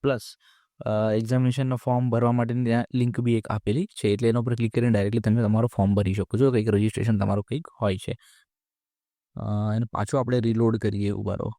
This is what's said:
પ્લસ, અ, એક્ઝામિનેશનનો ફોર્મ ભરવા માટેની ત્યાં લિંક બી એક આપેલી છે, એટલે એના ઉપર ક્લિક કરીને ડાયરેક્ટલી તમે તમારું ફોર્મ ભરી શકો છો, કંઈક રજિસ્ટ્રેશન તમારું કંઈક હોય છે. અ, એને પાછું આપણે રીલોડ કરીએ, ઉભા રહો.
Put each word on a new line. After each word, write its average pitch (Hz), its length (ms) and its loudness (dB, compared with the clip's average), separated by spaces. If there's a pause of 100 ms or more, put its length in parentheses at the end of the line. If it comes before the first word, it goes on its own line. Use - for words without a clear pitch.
પ્લસ, 135 180 -2 (640)
અ, 107 240 0
એક્ઝામિનેશનનો 127 640 0
ફોર્મ 123 340 -2
ભરવા 120 220 2
માટેની 120 320 0
ત્યાં 120 200 0 (100)
લિંક 123 260 0
બી 120 140 2
એક 110 140 -2
આપેલી 117 380 -2
છે, - 220 -4
એટલે 104 200 2
એના 117 100 2
ઉપર 120 160 -2
ક્લિક 113 200 -2
કરીને 120 180 2
ડાયરેક્ટલી 104 280 2
તમે 110 220 2
તમારું 110 340 2
ફોર્મ 101 180 2
ભરી 98 200 0
શકો 101 240 -4
છો, 135 120 4
કંઈક 113 180 0
રજિસ્ટ્રેશન 107 500 0
તમારું 101 260 0
કંઈક - 240 -8 (120)
હોય 98 160 -2
છે. - 160 -10 (1200)
અ, 104 400 -4
એને 113 160 -2
પાછું 117 280 -2
આપણે 123 200 0
રીલોડ 113 360 2
કરીએ, 101 340 -2
ઉભા 101 240 -4
રહો. 110 240 -4